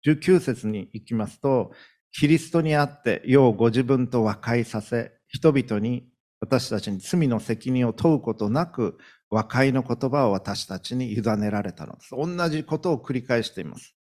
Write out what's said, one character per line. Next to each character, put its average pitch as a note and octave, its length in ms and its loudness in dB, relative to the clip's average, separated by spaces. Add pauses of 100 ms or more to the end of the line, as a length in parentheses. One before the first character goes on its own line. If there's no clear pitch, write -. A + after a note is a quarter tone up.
十 D3 140 2
九 F3+ 240 4
節 B2+ 260 -4
に G#2+ 260 -6
行 G#2 120 -12
き A#2 100 -6
ま A2 120 -2
す - 140 -16
と、 B2+ 320 0 (400)
「キ D3 160 0
リ D#3+ 100 6
ス - 120 -6
ト E3 120 2
に D3+ 120 0
あ D3 100 4
っ - 180 -8
て A2 240 0
世 C3 200 8
を A2+ 60 6
ご A2 140 2
自 A#2 160 2
分 B2+ 260 0
と A#2 160 0
和 G#2 120 0
解 A#2 280 -2
さ A2 160 -6
せ、 A#2 320 -6 (160)
人 - 260 2
々 A#2 260 0
に B2 280 -4 (320)
私 B2 280 0
た G#2+ 120 -2
ち A2 100 -8
に F#2+ 80 -6
罪 D#3+ 300 0
の A2 120 0
責 A#2+ 300 -6
任 B2 180 2
を G#2+ 40 -2
問 D#3+ 240 2
う - 40 -2
こ A2 140 -4
と G#2 140 -2
な D#3 180 0
く、 A2+ 320 -4 (320)
和 A2 140 0
解 C3 280 2
の C3 100 0
言 B2 280 -4
葉 C#3 180 2
を G2+ 40 2
私 G2 340 -6
た F#2+ 140 -8
ち - 160 -8
に B2 160 -4
委 A2 80 -2 (160)
ね G#2 140 -2
ら G#2 120 -4
れ F#2 100 -6
た - 140 -14
の - 100 -18
で - 40 -20
す。」 - 160 -20
同 E3+ 320 -2
じ D3+ 160 -4
こ D#3 140 -4
と F3 140 -2
を B2+ 60 0
繰 - 160 -6
り B2 80 -4
返 A#2+ 200 0
し - 80 -8
て - 100 -12
い - 40 -10
ま - 120 -14
す。 - 260 -20